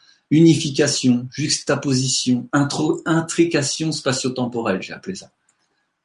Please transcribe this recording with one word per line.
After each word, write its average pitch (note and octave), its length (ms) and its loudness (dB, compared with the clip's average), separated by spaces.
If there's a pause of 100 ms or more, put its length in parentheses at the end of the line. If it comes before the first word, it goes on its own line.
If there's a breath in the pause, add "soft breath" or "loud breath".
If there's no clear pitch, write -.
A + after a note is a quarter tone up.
(320 soft breath)
Unification, C3+ 1000 4
juxtaposition, C3 1200 -2
intro-, C#3+ 540 0
intrication D#3+ 880 0
spatio-temporelle, A#2+ 880 -4
j'ai F2 120 -14
appelé F#2 220 -12
ça. - 160 -20 (720)